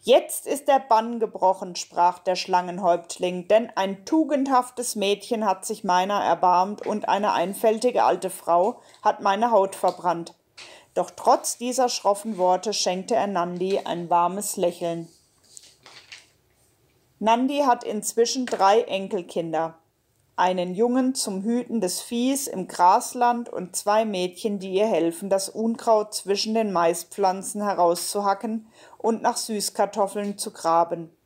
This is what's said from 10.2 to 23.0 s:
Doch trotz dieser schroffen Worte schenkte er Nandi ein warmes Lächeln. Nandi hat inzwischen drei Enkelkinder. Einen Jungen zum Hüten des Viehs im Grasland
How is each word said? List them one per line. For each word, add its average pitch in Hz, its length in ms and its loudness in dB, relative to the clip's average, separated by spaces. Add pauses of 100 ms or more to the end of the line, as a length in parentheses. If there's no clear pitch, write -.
Doch 180 160 -2
trotz - 480 2
dieser 247 300 0
schroffen 202 500 -2
Worte 180 340 2
schenkte 190 420 -2
er 196 120 2
Nandi 180 580 -2
ein 175 240 -6
warmes 175 480 0
Lächeln. 170 520 -4 (2000)
Nandi 247 400 2
hat 254 260 2
inzwischen 233 640 -2
drei 208 360 4
Enkelkinder. 175 960 -4 (560)
Einen 180 400 0
Jungen 247 400 2
zum 196 280 -6
Hüten 233 400 -2
des 180 180 -4
Viehs 262 460 -2
im 185 200 -6
Grasland 240 840 2